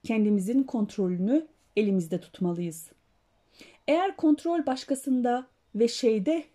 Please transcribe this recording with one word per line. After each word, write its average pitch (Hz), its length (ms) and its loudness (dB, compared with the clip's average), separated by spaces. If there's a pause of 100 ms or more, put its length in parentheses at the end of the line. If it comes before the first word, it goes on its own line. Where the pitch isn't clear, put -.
Kendimizin 214 580 0
kontrolünü 208 840 -2 (300)
elimizde 185 440 0
tutmalıyız. 175 720 -6 (960)
Eğer 370 280 0
kontrol 330 500 2
başkasında 254 800 -2 (280)
ve 226 140 4
şeyde 233 560 0 (100)